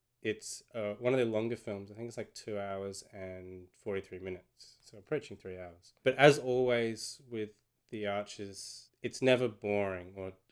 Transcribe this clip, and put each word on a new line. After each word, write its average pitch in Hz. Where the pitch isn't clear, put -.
It's, -
uh, 104
one 127
of 131
their 123
longer 113
films. 101
I -
think 117
it's, 117
like, 110
two 107
hours 98
and 92
forty-three 98
minutes. -
So -
approaching 113
three 92
hours. 87
But 131
as 143
always 123
with 107
The 107
Archers, 101
it's -
never 127
boring 98
or, 95